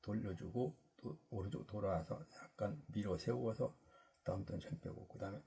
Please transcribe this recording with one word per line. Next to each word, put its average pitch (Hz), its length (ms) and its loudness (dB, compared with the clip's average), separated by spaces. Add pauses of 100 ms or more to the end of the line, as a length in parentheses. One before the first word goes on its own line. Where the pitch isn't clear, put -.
돌려주고 107 720 0 (220)
또 - 220 -6 (100)
오른쪽 98 380 -2
돌아와서 98 520 2 (220)
약간 - 460 0
밀어 101 320 2
세워서 120 580 2 (480)
다음 95 220 0
턴 101 140 -2
힘 - 200 -4
빼고 - 280 -6
그다음에 101 380 -6